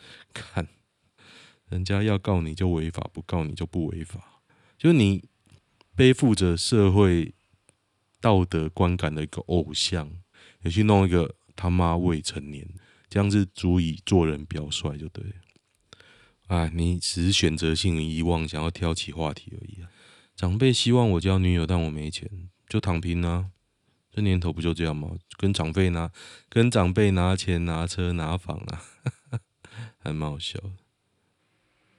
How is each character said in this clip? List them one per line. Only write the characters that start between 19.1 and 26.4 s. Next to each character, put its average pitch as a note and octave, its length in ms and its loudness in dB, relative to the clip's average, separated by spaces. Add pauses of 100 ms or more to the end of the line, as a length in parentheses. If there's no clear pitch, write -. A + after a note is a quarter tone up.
话 D#2 220 -6
题 - 260 -20
而 - 60 -16
已 - 160 -16
啊。 E2+ 80 -18 (460)
长 F#2 220 0
辈 C3 160 4
希 - 180 0
望 A#2+ 200 4
我 E2+ 100 2
交 F#2+ 160 2
女 F2+ 160 4
友， E2 140 0
但 F2 120 2
我 D#2+ 100 0
没 D2+ 200 -8
钱， - 200 -10 (380)
就 A2+ 120 -4
躺 F2 200 -2
平 E2+ 240 -2
啊。 F2+ 280 -2 (600)
这 G#2+ 100 -4
年 F#2+ 180 2
头 F2 120 -2
不 D#2+ 100 -6
就 E2+ 120 0
这 E2 120 -4
样 D#2 100 -2
吗？ D#2 200 -8 (220)
跟 G2 160 0
长 D#2+ 180 -2
辈 F#2 200 2
拿， E2+ 200 -4 (380)